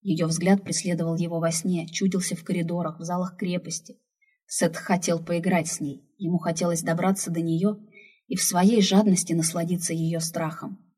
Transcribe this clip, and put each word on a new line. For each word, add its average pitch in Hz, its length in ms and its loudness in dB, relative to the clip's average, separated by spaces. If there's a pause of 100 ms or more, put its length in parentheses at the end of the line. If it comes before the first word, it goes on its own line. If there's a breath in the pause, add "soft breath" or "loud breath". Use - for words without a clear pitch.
Её 165 240 0
взгляд 175 360 2
преследовал 165 540 -2
его 170 240 -2
во 165 120 0
сне, 165 340 -2
чудился 185 500 -2
в - 80 -14
коридорах, 170 560 -2
в 165 40 -12
залах 180 320 -4
крепости. 175 640 -6 (480)
Сет 165 300 0
хотел 180 480 0
поиграть 170 440 0
с - 120 -6
ней, 143 220 -6 (160)
ему 175 200 0
хотелось 170 440 0
добраться 180 480 0
до 165 100 -2
неё 170 380 0 (480 loud breath)
и - 100 -4
в - 60 -2
своей 202 400 6
жадности 190 500 4
насладиться 170 640 0
её 165 260 0
страхом. 160 580 -6 (200)